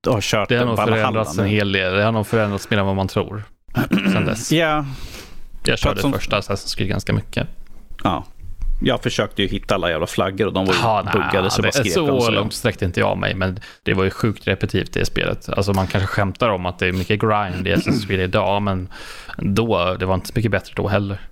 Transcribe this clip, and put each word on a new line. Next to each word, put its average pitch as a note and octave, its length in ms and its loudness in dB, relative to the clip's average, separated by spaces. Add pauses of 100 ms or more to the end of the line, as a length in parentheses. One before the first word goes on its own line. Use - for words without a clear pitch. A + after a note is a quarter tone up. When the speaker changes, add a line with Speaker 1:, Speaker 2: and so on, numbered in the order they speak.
Speaker 1:
ha A#2+ 140 4
kört G2+ 280 0
Speaker 2:
det B2+ 60 4
har A#2+ 40 2
Speaker 1:
det B2 60 2
Speaker 2:
nog A#2 120 0
Speaker 1:
Valhalla G#2+ 200 2
Speaker 2:
förändrats G#2+ 400 0
en G2 60 2
Speaker 1:
nu. G2 60 2
Speaker 2:
hel G#2 220 2
del. F#2 220 2
Det G2+ 100 4
har A2 80 4
nog G#2+ 160 0
förändrats G#2 420 0
mer A2+ 80 2
än G2 80 2
vad G2 100 2
man F#2+ 120 0
tror G#2 360 -2 (300)
Speaker 1:
<clears throat> - 160 0
Speaker 2:
sen F#3+ 360 2
dess. - 260 -2
Speaker 1:
Ja. D#3 340 2 (800)
Speaker 2:
Jag A#2+ 140 2
körde - 220 2
Speaker 1:
Som C#3 120 2
Speaker 2:
första G#2 260 0
Assassin's - 380 -4
Creed G2 120 0
ganska G2+ 240 0
mycket. - 340 -2 (560)
Speaker 1:
Ja. F2+ 220 0 (560)
Jag B2 220 0
försökte A2 380 0
ju F#2+ 60 2
hitta G2 280 -2
alla F2 140 0
jävla E2 180 0
flaggor F#2+ 400 0
och F#2 60 -2
de F#2+ 120 2
var F#2+ 80 4
ju F2+ 60 2
Speaker 2:
Ja, A2 260 4
nej, E2+ 80 0
Speaker 1:
buggade F#2 360 2
så - 120 2
Speaker 2:
det, G#2 60 2
Speaker 1:
bara - 40 2
skrek A2 220 0
Speaker 2:
så E3 140 2
Speaker 1:
de C3+ 140 2
så. A#2 100 2
Speaker 2:
långt G#2 220 0
sträckte - 320 -2
inte F2 140 0
jag G2 180 2
mig, G2 180 -4
men F#2+ 240 -2 (240)
det G#2+ 100 0
var F#2+ 100 2
ju F#2+ 60 2
sjukt - 380 -2
repetitivt - 460 0
det - 120 2
spelet. - 440 -2
Alltså G2+ 240 0
man F#2+ 140 2
kanske F#2+ 200 0
skämtar G2+ 420 0
om F#2 160 -2
att F2+ 140 -4
det F#2+ 80 2
är F2+ 60 2
mycket F#2+ 280 0
grind G2+ 460 0
i F#2 80 2
Assassin's G#2+ 320 0
Creed F#2+ 140 0
idag, G2 400 2
men F#2+ 280 -2 (480)
då, G2 600 2
det F2+ 60 0
var F#2 100 2
inte F2 120 -4
så - 80 -12
mycket A2 160 2
bättre - 240 -4
då F#2+ 120 -2
heller. G2 340 0 (100)